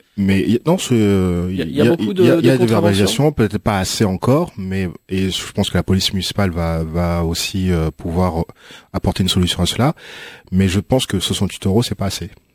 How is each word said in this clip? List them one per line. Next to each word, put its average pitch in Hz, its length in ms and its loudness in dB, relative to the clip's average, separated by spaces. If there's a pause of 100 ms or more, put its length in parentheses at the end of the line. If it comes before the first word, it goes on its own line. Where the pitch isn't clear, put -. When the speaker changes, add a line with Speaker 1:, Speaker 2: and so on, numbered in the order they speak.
(160)
Speaker 1:
mais 98 240 2
il 95 120 0
y 117 40 4
a, - 80 0
non, 170 140 2
c'est, - 160 -2
euh, 92 560 2
Speaker 2:
Il 95 60 -4
y 92 60 -4
a, - 40 -4
Speaker 1:
il 80 60 -8
Speaker 2:
il 135 40 -4
y 143 60 0
a - 20 6
Speaker 1:
y 117 40 6
a, - 20 4
Speaker 2:
beaucoup 110 220 0
Speaker 1:
il 180 120 2
y 117 60 6
a, - 60 4
Speaker 2:
de, 165 40 2
Speaker 1:
il 120 60 2
y 131 40 6
a - 40 4
Speaker 2:
de 127 40 2
Speaker 1:
des 120 60 4
Speaker 2:
contraventions. 110 100 2
Speaker 1:
verbalisations, 104 580 2
peut-être 104 260 0
pas 104 220 0
assez 92 240 0
encore, 123 520 0
mais, 95 320 -4 (220)
et 95 200 0
je - 220 -8
pense 101 160 0
que - 80 -4
la 87 60 2
police 95 320 0
municipale 95 360 -2
va, 82 340 -2
va 85 400 -2
aussi, 92 460 -2
euh, 80 200 0
pouvoir 85 540 -2 (500)
apporter 95 280 -2
une 92 60 0
solution 90 340 0
à 87 40 2
cela. 123 280 0 (580)
Mais 95 160 4
je 90 100 0
pense 127 280 0
que 98 120 -4
soixante-huit - 480 -4
euros, 101 160 4
c'est 104 140 -4
pas 98 100 -4
assez, 95 240 -8 (240)